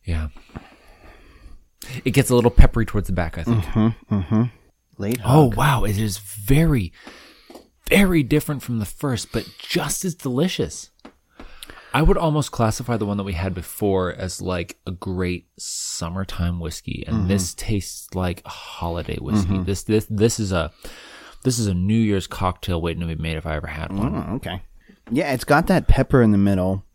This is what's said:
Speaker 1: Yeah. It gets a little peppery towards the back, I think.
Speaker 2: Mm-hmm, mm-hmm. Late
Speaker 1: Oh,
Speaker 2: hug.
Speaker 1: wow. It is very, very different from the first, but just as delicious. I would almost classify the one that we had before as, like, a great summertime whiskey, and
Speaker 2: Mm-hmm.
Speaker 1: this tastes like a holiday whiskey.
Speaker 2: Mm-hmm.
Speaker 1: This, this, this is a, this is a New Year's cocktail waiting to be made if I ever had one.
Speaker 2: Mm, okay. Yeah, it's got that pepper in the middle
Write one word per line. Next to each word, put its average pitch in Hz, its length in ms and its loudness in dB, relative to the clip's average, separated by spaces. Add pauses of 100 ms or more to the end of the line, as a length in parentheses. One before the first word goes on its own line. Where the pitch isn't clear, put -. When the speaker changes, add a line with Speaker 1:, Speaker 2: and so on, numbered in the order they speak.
Speaker 1:
Yeah. 78 240 -2 (1800)
It 131 60 0
gets 131 200 -2
a 127 60 4
little 117 140 4
peppery - 340 10
towards 98 240 -2
the 90 60 -2
back, 85 240 -4
I 80 60 -8
think. 113 200 0
Speaker 2:
Mm-hmm, 107 500 0
mm-hmm. 107 280 2 (560)
Late 110 260 -4
Speaker 1:
Oh, 135 240 6
Speaker 2:
hug. 104 80 -2
Speaker 1:
wow. 131 280 2
It 104 140 0
is 107 200 -2
very, 135 760 2 (960)
very 185 340 4
different 143 400 -2
from 117 160 -4
the 107 60 -2
first, - 480 -6
but 113 160 -6 (100)
just - 460 -4
as 170 100 -4
delicious. 147 760 -2 (1040)
I 139 80 2
would 196 160 6
almost 147 340 0
classify 117 460 0
the 104 80 -2
one 101 100 -2
that 101 80 -2
we 98 80 -6
had 92 220 -2
before 92 580 0
as, 92 300 -8
like, 90 340 -4 (100)
a - 40 -8
great 90 560 -4 (100)
summertime 87 1040 -4
whiskey, - 460 -8
and 113 140 -2
Speaker 2:
Mm-hmm. 90 80 0
Speaker 1:
this 95 260 -2
tastes - 600 -6
like 90 300 -4
a - 60 -16
holiday - 680 -8
whiskey. 101 380 0
Speaker 2:
Mm-hmm. 92 100 0
Speaker 1:
This, 95 200 -4
this, 107 260 2
this 110 280 2
is 98 140 -2
a, 82 200 -2 (680)
this 123 160 0
is 107 100 0
a 95 40 0
New 92 260 2
Year's 104 280 2
cocktail 90 560 -4
waiting 82 180 -4
to 85 60 -4
be 82 80 -4
made 80 240 -4
if 78 80 -8
I 78 100 -4
ever - 120 -6
had 78 280 -8
one. 104 160 -2
Speaker 2:
Mm, - 240 -6
okay. 90 260 -8 (480)
Yeah, 143 220 0
it's 123 120 -4
got 151 240 4
that 185 200 4
pepper 135 320 6
in 110 120 6
the 101 60 4
middle 95 460 2 (100)